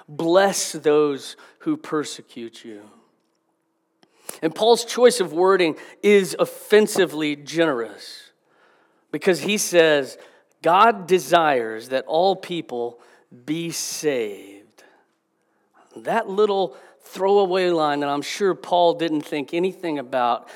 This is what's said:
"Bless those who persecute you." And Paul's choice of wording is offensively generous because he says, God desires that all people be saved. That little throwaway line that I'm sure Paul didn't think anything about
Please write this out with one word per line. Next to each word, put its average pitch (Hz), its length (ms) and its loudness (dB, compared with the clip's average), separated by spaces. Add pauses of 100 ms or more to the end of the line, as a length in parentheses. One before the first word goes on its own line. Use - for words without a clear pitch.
"Bless 175 640 0
those 147 640 0 (220)
who 156 180 -6
persecute - 880 -10
you." 104 240 -20 (1500)
And 160 140 -4
Paul's 226 300 2
choice 233 360 4
of 151 120 -6
wording 180 440 2 (260)
is 202 360 4
offensively 165 960 0
generous 143 960 -6 (800)
because 160 300 0
he 202 180 -2
says, 156 580 2 (460)
God 196 440 4
desires 139 840 0
that 131 160 -2
all 180 300 2
people 123 640 -8 (440)
be 165 260 -6
saved. - 1120 -8 (1120)
That 185 320 -4
little 196 480 0 (240)
throwaway 190 680 0
line 151 300 0
that 143 80 -2
I'm 143 140 -2
sure 185 320 -2
Paul 175 400 2
didn't 156 280 -2
think 147 320 -8
anything 175 440 -4
about 123 580 -2